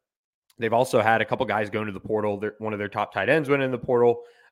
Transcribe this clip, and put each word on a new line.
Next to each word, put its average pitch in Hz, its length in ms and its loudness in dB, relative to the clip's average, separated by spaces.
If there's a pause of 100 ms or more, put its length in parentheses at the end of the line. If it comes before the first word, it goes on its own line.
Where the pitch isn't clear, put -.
(580)
they've 113 140 -2
also 120 280 2
had 110 200 4
a 110 40 0
couple 120 220 -2
guys 104 240 -2
go 107 100 -4
into 107 120 -6
the 92 80 -12
portal. 104 380 -2
Their, 104 200 -6
one 107 140 -6
of 104 80 -6
their 104 80 -6
top 104 240 -6
tight 98 160 -2
ends 147 200 2
went 139 140 2
in 131 80 -2
the 123 80 -4
portal. 120 460 2 (280)